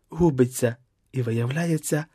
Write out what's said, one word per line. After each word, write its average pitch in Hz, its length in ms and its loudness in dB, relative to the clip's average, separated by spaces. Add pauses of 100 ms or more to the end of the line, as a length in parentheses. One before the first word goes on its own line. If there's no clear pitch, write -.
(100)
губиться 131 640 2 (360)
і 131 100 -4
виявляється 151 840 -2 (100)